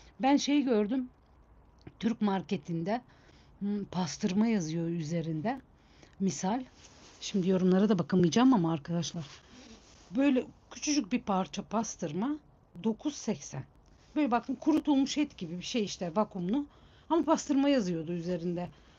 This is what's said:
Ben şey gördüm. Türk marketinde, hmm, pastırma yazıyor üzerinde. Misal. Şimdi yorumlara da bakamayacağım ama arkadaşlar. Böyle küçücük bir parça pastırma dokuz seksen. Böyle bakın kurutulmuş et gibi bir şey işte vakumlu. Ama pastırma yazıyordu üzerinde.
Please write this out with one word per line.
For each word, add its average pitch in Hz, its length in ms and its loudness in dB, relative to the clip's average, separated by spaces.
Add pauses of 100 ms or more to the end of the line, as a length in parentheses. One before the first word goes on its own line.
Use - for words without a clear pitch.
(200)
Ben 269 180 4
şey 294 240 2
gördüm. 247 480 0 (880)
Türk 233 220 -2
marketinde, 190 800 -2 (580)
hmm, 202 260 -4
pastırma 185 600 -2
yazıyor 165 400 0
üzerinde. 165 760 -4 (580)
Misal. 196 440 -2 (580)
Şimdi 185 280 -2
yorumlara 185 400 6
da 196 100 4
bakamayacağım 185 540 4
ama 165 200 2
arkadaşlar. 165 520 -4 (880)
Böyle 262 300 4 (260)
küçücük 285 400 -2
bir 247 100 0
parça 190 400 -2
pastırma 208 760 -4 (480)
dokuz 226 320 -4
seksen. - 480 -8 (520)
Böyle 285 160 2
bakın 240 240 -2
kurutulmuş 294 600 2
et 294 200 -2
gibi 170 200 -8
bir 180 80 -10
şey 226 180 -2
işte 170 320 -6
vakumlu. 208 500 -2 (440)
Ama 320 160 2
pastırma 285 440 2
yazıyordu 180 420 0
üzerinde. 175 580 -4 (300)